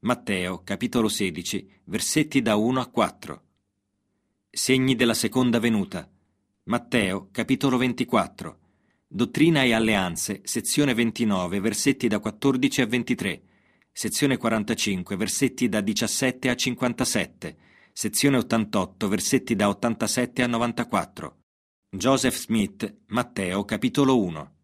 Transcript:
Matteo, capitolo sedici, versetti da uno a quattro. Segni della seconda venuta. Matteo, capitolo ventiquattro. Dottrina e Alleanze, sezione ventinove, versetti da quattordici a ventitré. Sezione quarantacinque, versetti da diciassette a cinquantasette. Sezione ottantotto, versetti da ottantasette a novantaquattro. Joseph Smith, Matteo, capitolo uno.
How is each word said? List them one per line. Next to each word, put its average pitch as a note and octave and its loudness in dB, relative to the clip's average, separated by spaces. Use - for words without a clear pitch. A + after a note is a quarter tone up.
Matteo, F#2+ -2
capitolo A2+ 0
sedici, F#2 -4
versetti C#3 0
da A2 2
uno A#2+ 2
a A#2+ -6
quattro. - -4
Segni C3 2
della A#2 2
seconda A#2+ 2
venuta. G#2 -2
Matteo, G2 -2
capitolo B2+ 0
ventiquattro. A#2 -2
Dottrina C#3 2
e B2 4
Alleanze, G#2 0
sezione C#3 0
ventinove, G#2 0
versetti A2+ 0
da G#2 2
quattordici B2+ 0
a B2 4
ventitré. A2+ -4
Sezione C3+ 0
quarantacinque, G#2 -2
versetti A#2 0
da G#2 0
diciassette A#2 0
a A#2+ 2
cinquantasette. A#2+ -2
Sezione C3+ 2
ottantotto, G#2+ 0
versetti A2 0
da G#2 2
ottantasette A#2 -2
a B2 2
novantaquattro. A#2 -4
Joseph B2+ 2
Smith, G#2+ -2
Matteo, G#2 -2
capitolo B2+ 2
uno. E2 -6